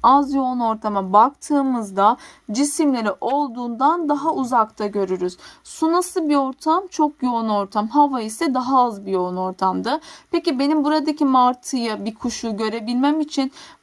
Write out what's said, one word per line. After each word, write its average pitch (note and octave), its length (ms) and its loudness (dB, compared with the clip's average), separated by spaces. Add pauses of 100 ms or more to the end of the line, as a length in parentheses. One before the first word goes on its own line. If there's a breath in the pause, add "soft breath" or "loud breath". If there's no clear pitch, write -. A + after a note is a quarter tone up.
az C#4 320 4
yoğun B3+ 260 -2
ortama G#3+ 520 -2
baktığımızda A#3 1040 2 (360 loud breath)
cisimleri C4 580 0 (100)
olduğundan C4 880 -2
daha D4 260 0
uzakta A#3 520 -2
görürüz. F#3 500 -4 (280 loud breath)
Su - 280 -2
nasıl F4 360 0
bir D4 80 2
ortam? D#4 540 -2
Çok D4+ 320 -2
yoğun A3+ 260 -2
ortam. G#3 400 -2
Hava C#4 320 2
ise B3 340 -2
daha B3+ 280 2
az G3+ 240 -2
bir F#3+ 60 -4
yoğun F3+ 240 -2
ortamdı. F#3 640 -2 (300 loud breath)
Peki D#4+ 280 0
benim C#4+ 260 2
buradaki D4+ 400 0
martıyı, B3 800 0
bir G#3+ 100 -6
kuşu A3+ 420 -6
görebilmem A#3+ 640 0
için C#4 320 -4 (300 loud breath)